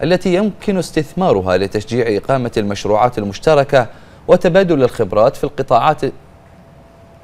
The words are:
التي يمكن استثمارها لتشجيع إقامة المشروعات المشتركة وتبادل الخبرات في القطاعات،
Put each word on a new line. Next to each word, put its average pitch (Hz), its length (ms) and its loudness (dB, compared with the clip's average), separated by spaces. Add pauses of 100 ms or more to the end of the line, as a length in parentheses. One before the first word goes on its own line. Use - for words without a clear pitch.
التي 180 320 0
يمكن 196 420 -2
استثمارها 120 800 0
لتشجيع 107 600 -2
إقامة 127 400 -2
المشروعات 104 600 0
المشتركة 131 680 0 (400)
وتبادل 175 560 2
الخبرات 110 520 0
في - 80 -8
القطاعات، 139 580 0 (1200)